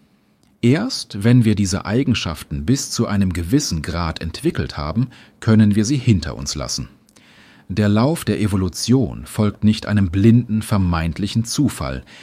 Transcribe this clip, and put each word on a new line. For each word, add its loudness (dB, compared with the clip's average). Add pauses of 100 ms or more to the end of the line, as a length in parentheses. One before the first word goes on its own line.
(600)
Erst -2
wenn 6
wir 4
diese -2
Eigenschaften -4
bis -2
zu -2
einem 0
gewissen -2
Grad -4
entwickelt -6
haben, -4 (320)
können 6
wir 2
sie 0
hinter 0
uns -8
lassen. -8 (800)
Der 0
Lauf 2
der -2
Evolution 0
folgt -2
nicht 2
einem 2
blinden, 4
vermeintlichen 0
Zufall. -2 (180)